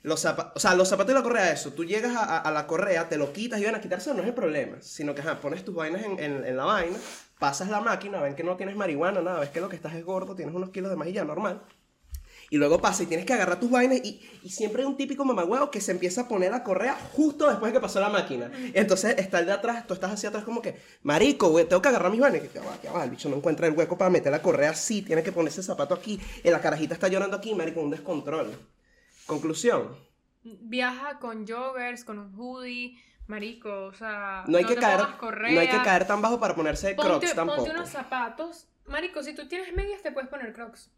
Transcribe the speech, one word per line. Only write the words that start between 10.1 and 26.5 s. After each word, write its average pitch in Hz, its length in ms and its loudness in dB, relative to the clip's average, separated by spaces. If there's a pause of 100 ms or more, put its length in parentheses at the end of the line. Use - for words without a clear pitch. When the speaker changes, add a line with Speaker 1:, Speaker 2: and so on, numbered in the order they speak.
Speaker 1:
tienes 160 200 -8
unos 185 160 -6
kilos 190 180 -6
de 185 80 -2
más 151 100 -6
y 185 60 -6
ya, 202 100 -4
normal. 180 380 -4 (880)
Y 147 80 2
luego 151 240 6
pasa 196 220 2
y - 20 0
tienes 240 200 -2
que 262 60 0
agarrar 185 300 2
tus 240 100 2
vainas 254 320 6
y, 208 160 -10 (240)
y 185 60 -14
siempre 214 320 -2
hay 269 60 0
un 277 100 -2
típico 269 260 -2
mamagüevo 247 480 2
que 208 80 -6
se 190 140 -2
empieza 180 280 -2
a 233 60 -4
poner 190 240 2
la 240 140 -2
correa 202 320 0 (160)
justo 294 340 4
después 220 240 2
de 247 60 4
que - 40 6
pasó 196 200 0
la 208 80 4
máquina. 139 380 0
Speaker 2:
Ujú. - 260 -10
Speaker 1:
Entonces 190 440 4
está 185 220 2
el 170 60 4
de 190 80 2
atrás, 233 340 -2
tú 185 60 -4
estás 185 180 -4
hacia 208 180 -4
atrás 214 140 -6
como 233 180 -4
que, 190 140 -6 (280)
marico, 190 460 6
güey, 165 160 8
tengo 180 160 6
que 285 60 4
agarrar 190 240 4
mis 226 80 2
vainas. 233 240 6
Y - 60 -12
que, - 60 -20
"Ya - 60 -10
va, - 220 -10
ya - 80 -10
va", 165 140 -2
el 123 60 -2
bicho 143 180 -6
no 139 80 0
encuentra 165 300 2
el 156 60 4
hueco 165 240 2
para 185 120 4
meter 147 240 4
la 156 80 0
correa 151 300 4
así, 202 300 -2
tiene 160 220 2
que 185 80 -4
poner 165 180 0
ese 185 140 -6
zapato 180 300 -2
aquí, 202 260 -4 (240)
y 170 60 8
la 160 100 6